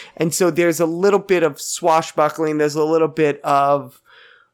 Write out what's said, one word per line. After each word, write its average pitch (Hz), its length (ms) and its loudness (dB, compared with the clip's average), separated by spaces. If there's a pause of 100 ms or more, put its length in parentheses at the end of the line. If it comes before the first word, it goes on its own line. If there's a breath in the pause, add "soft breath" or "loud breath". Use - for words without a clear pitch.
(160 loud breath)
And 165 180 -2
so 180 160 2
there's 165 300 0
a 170 60 2
little 185 340 0
bit 180 220 0
of 147 180 0
swashbuckling. 160 960 -2
There's 151 160 0
a 151 100 0
little 160 240 2
bit 147 340 -2
of, 139 600 0 (520 soft breath)